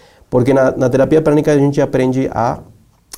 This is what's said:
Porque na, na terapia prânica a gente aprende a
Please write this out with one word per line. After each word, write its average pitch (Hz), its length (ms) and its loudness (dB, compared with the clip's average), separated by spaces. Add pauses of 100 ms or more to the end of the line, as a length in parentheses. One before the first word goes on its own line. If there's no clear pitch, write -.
(280)
Porque 123 280 0
na, 131 160 2
na 127 180 -2
terapia 135 320 2
prânica 151 300 0
a 147 60 2
gente 143 220 0
aprende 131 540 0
a 117 260 -4 (580)